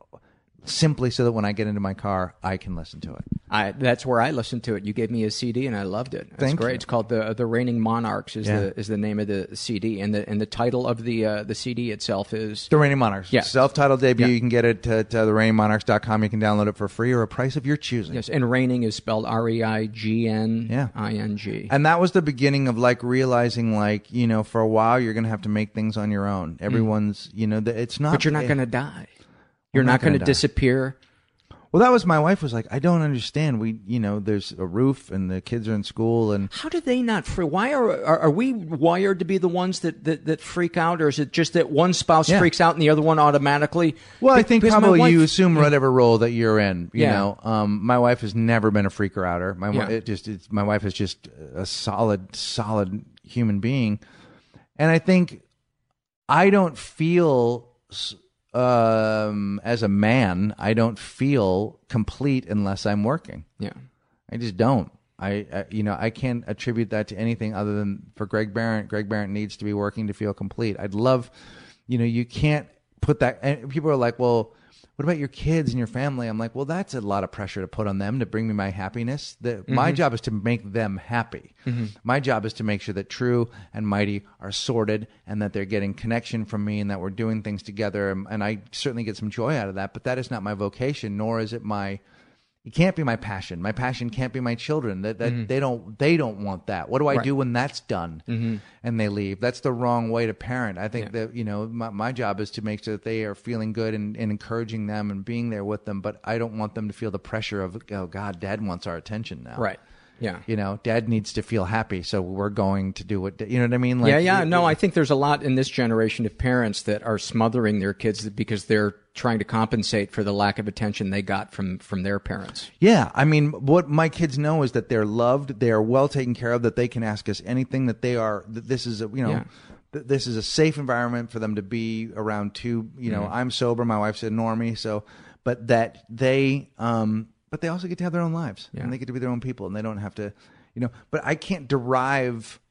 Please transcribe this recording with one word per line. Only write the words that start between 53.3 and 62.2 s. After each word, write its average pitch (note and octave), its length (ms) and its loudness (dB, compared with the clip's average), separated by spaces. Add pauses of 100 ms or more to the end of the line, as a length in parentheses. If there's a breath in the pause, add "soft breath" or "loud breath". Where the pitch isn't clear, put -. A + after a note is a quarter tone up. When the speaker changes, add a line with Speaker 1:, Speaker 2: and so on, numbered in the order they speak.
Speaker 1:
being. A2+ 400 0 (760 soft breath)
And D#3 140 4
I E3 80 6
think F3+ 440 2 (840)
I F3 220 6
don't F#3+ 260 4
feel D3 920 2 (240)
s-, - 240 -10 (360)
um, A2 1120 2
as A2+ 180 0
a G#2+ 60 2
man, G2+ 720 4
I G#2+ 160 0
don't A2+ 240 2
feel G#2+ 800 0 (100)
complete C3 600 -2